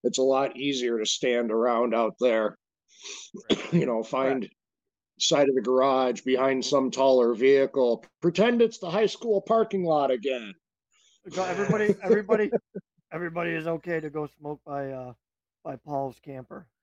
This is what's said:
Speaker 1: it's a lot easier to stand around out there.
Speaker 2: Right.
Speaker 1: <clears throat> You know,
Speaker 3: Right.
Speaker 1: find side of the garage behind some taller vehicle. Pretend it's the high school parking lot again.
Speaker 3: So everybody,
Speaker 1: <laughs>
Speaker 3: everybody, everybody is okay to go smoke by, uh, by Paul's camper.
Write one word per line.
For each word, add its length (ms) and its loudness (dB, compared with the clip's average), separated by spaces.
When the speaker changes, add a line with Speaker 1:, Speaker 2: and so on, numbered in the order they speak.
Speaker 1:
it's 160 -2
a 40 2
lot 340 0
easier 420 -2
to 80 -2
stand 440 -2
around 440 0
out 260 0
there. 360 0
Speaker 2:
Right. 260 -2
Speaker 1:
<clears throat> 140 -10
You 140 4
know, 160 -2
Speaker 3:
Right. 180 0
Speaker 1:
find 120 -6
side 300 4
of 60 2
the 60 2
garage 640 2
behind 420 0
some 260 2
taller 440 4
vehicle. 680 4
Pretend 400 2
it's 180 0
the 120 -8
high 160 2
school 340 0
parking 440 0
lot 260 2
again. 420 -4
Speaker 3:
So 160 -4
everybody, 520 0
Speaker 1:
<laughs> 60 -14
Speaker 3:
everybody, 500 0
everybody 400 -6
is 160 -4
okay 340 -4
to 100 -8
go 160 -6
smoke 380 -12
by, 260 -8
uh, 220 -12
by 140 -12
Paul's 420 -6
camper. 500 -16